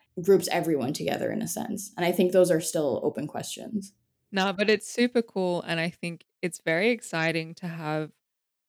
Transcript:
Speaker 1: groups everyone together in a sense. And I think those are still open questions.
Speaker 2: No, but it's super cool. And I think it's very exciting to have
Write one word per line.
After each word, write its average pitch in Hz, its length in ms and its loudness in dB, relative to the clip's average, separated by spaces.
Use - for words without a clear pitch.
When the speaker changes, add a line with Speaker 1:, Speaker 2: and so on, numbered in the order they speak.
Speaker 1:
groups 180 320 6
everyone 151 400 0
together - 400 -2
in - 100 -4
a - 60 -4
sense. - 480 -6
And 180 100 0
I 175 60 4
think 180 180 4
those 180 220 6
are 165 80 2
still 147 420 -2
open 151 240 -2
questions. - 680 -8
Speaker 2:
No, 190 220 0
but 196 180 2
it's - 180 0
super 240 340 2
cool. 180 400 -2
And 165 180 -2
I 170 100 -2
think 170 340 -10
it's 175 240 -6
very 170 260 2
exciting 165 680 -2
to 185 100 -10
have 156 460 -4